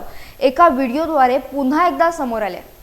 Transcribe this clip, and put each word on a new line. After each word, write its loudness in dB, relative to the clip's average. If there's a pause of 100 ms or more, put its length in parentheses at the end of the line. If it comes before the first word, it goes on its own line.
(400)
एका 4
व्हिडिओद्वारे 0
पुन्हा -2
एकदा 0
समोर -6
आले. -6 (240)